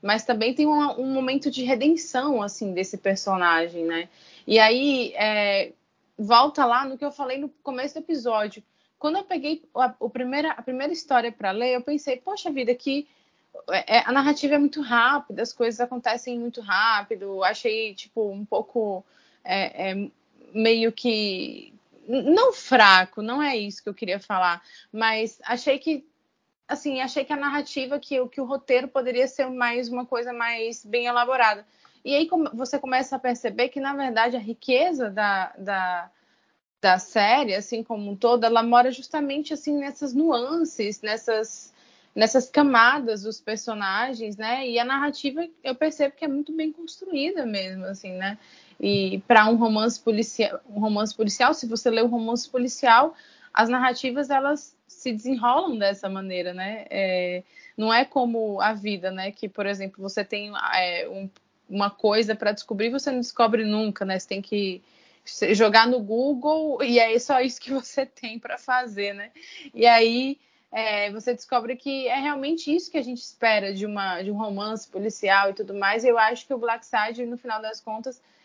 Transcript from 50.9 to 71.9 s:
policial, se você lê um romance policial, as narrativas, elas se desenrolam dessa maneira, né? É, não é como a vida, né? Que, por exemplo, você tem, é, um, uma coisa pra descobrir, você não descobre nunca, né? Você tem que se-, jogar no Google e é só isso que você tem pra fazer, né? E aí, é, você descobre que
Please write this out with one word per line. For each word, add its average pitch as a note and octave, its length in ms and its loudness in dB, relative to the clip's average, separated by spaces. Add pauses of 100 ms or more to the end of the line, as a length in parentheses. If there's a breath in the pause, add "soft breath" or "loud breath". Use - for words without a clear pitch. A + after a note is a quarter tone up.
policial, A#3+ 400 2
se C4+ 120 -6
você A3+ 240 -4
lê A3+ 120 2
um B3 60 4
romance A#3 400 -2
policial, B3+ 680 4 (380 soft breath)
as A3+ 160 4
narrativas, B3+ 640 0
elas C#4 460 -2 (100)
se - 260 -8
desenrolam B3 680 0
dessa G3 300 0
maneira, F#3 440 -6
né? G3 380 -10
É, F#3 520 -2 (340 soft breath)
não A3 160 0
é A#3+ 120 4
como A3+ 560 -2
a A3 140 2
vida, G3 360 -6
né? F#3+ 200 -8
Que, G3+ 180 -10
por G3 160 -6
exemplo, G3 380 -8
você G3 220 -6
tem, G#3 280 -10 (220)
é, F3+ 340 0
um, G3 220 -10 (380)
uma G3+ 220 -2
coisa G#3+ 440 0
pra G#3 180 0
descobrir, G#3+ 380 -4
você C4+ 200 -4
não B3+ 100 -2
descobre A3+ 440 2
nunca, G#3 400 -2
né? F#3+ 140 -2
Você - 100 -10
tem G3 140 -6
que G3 400 -4 (420 soft breath)
se-, G#3 300 0
jogar A3 320 8
no B3 140 2
Google C4 800 0
e A#3+ 160 4
é A3+ 200 6
só B3+ 220 2
isso B3+ 200 -4
que B3+ 120 -12
você C4+ 320 -6
tem A3+ 340 -14
pra A#3 200 -10
fazer, G#3 560 -4
né? G3+ 160 -14 (420 loud breath)
E A#3 140 4
aí, A#3 520 6 (320)
é, G#3+ 420 -2
você A3 200 -4
descobre B3 440 -4
que C4+ 320 -6